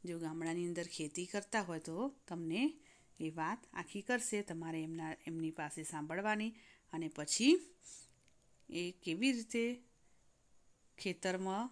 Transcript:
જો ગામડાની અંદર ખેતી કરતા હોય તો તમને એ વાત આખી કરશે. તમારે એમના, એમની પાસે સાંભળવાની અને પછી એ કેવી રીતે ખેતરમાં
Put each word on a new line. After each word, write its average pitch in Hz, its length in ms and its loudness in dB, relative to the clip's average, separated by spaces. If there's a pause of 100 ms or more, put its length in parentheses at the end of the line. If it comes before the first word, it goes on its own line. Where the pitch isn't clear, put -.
જો 170 140 -4
ગામડાની 165 480 0
અંદર 170 200 -2
ખેતી 160 380 -4
કરતા 202 360 0
હોય 170 180 -2
તો 185 360 -4 (120)
તમને 175 520 0 (400)
એ 160 100 -2
વાત 165 440 -2
આખી 180 280 -6
કરશે. 233 400 0
તમારે 165 420 -2
એમના, 160 320 -4 (120)
એમની 165 240 -2
પાસે 156 320 -4
સાંભળવાની 196 720 0 (400)
અને 165 140 -2
પછી 233 520 6 (1080)
એ 175 220 -2
કેવી 190 400 2
રીતે 233 500 0 (1160)
ખેતરમાં 190 760 0